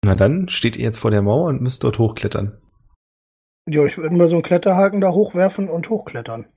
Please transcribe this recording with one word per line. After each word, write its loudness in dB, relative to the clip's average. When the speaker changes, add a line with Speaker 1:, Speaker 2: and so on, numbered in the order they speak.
Speaker 1:
Na 4
dann 2
steht -2
ihr -6
jetzt -2
vor 0
der 2
Mauer 2
und -2
müsst -2
dort -2
hochklettern. -2
Speaker 2:
Ja, 2
ich -2
würde -2
mal 6
so 2
einen 2
Kletterhaken 2
da 2
hochwerfen 0
und -6
hochklettern. -8